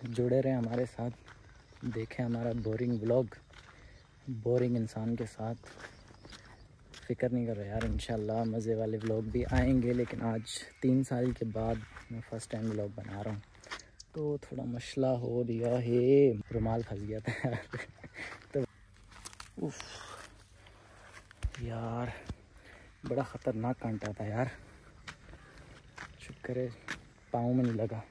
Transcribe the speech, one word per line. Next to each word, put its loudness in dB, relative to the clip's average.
जुड़े 4
रहें 4
हमारे 0
साथ, -4
देखें -2
हमारा 0
boring 0
vlog, 4
Boring 4
इंसान 0
के -2
साथ। -4
फ़िक्र 2
नहीं 0
करो -2
यार, -2
इंशाल्लाह 0
मज़े 2
वाले 0
vlog 0
भी 2
आएंगे, 6
लेकिन 0
आज -2
तीन 6
साल 0
के -2
बाद 0
मैं -6
first -8
time -2
vlog -2
बना -8
रहा -4
हूँ, -8
तो 0
थोड़ा -6
मसला 0
हो 0
गया 2
है। 8
रुमाल 2
फंस -6
गया -4
था -4
यार। -2
<laughs> -18
तो 2
उफ, -6
यार -2
बड़ा 2
ख़तरनाक -2
कांटा -2
था -4
यार, 0
शुक्र -6
है 0
पाँव 2
में 6
नहीं 4
लगा। 0